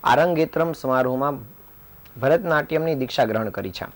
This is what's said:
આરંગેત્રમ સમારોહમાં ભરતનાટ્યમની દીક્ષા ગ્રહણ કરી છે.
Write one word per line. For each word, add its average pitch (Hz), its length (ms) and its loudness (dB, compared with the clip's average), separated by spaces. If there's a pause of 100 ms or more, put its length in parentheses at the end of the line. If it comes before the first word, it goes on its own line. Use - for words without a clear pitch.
આરંગેત્રમ 160 680 2
સમારોહમાં 131 640 0 (840)
ભરતનાટ્યમની 156 720 2
દીક્ષા 131 300 0
ગ્રહણ 110 240 -2
કરી 98 220 -8
છે. - 140 -10 (100)